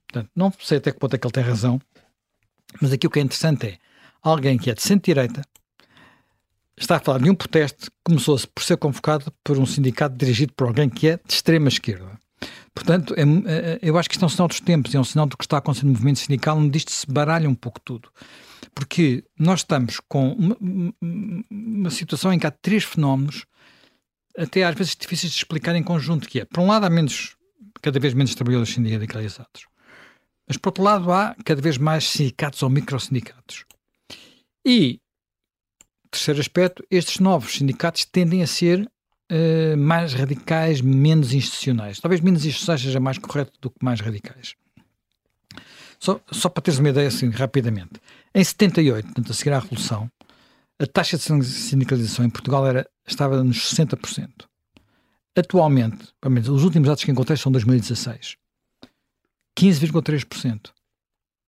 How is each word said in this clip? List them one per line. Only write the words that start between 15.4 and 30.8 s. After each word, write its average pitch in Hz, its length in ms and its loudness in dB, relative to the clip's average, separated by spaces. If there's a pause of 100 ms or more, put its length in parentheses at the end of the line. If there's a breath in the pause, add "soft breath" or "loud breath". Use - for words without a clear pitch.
está - 120 0
a 143 40 0
acontecer 143 260 -2
no 139 60 6
movimento 127 260 2
sindical, 151 400 0
onde 147 180 2
isto - 140 -6
se - 160 -8
baralha 147 420 0
um 131 60 2
pouco - 240 -8
tudo. - 300 -14 (640 loud breath)
Porque - 480 0 (160)
nós 170 220 4
estamos 127 480 -2
com 135 240 2
uma, 196 280 0
uma, 180 880 -6
uma 208 420 -4
situação 175 420 -2
em 170 80 2
que 160 80 0
há - 20 -4
três 190 320 -2
fenómenos, 139 640 -2 (920 soft breath)
até 185 280 -2
às 175 100 0
vezes 165 220 -4
difíceis 170 340 -6
de - 80 -6
explicar 165 380 -4
em 165 80 0
conjunto, 165 440 -2
que 123 120 -6
é, 101 40 -6
por - 140 -8
um 180 80 2
lado, 208 200 4
há 175 40 2
menos, 165 460 0 (440)
cada 139 200 0
vez 139 140 2
menos 131 200 2
trabalhadores 120 400 0
sindicalizados. 110 960 -6 (800 soft breath)
Mas, 135 80 -4
por - 140 -4
outro 180 120 -2